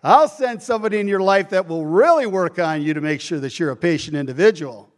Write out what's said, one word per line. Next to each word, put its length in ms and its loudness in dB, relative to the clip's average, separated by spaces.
I'll 260 6
send 320 -6
somebody 380 -2
in 80 -2
your 120 0
life 300 2
that 180 -2
will 180 -6
really 420 4
work 320 -4
on 220 -2
you 120 -2
to 80 -4
make 180 -2
sure 200 -8
that 200 -8
you're 120 -2
a 40 -6
patient 400 -2
individual. 840 -2